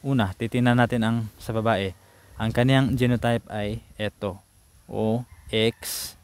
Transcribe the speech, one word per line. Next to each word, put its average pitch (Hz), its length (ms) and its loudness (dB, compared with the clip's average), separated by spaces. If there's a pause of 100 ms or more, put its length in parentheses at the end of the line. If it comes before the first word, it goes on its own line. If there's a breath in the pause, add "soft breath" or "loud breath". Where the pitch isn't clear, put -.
Una, 120 300 0
titingnan 123 440 2
natin 120 280 2
ang 113 100 0 (220)
sa - 160 -8
babae. 104 400 0 (400 soft breath)
Ang 110 160 -2
kaniyang 131 480 2
genotype 117 480 0
ay 107 320 -6 (160)
eto, 101 480 -6 (480)
O 110 320 -2 (260)
X - 640 -2 (120)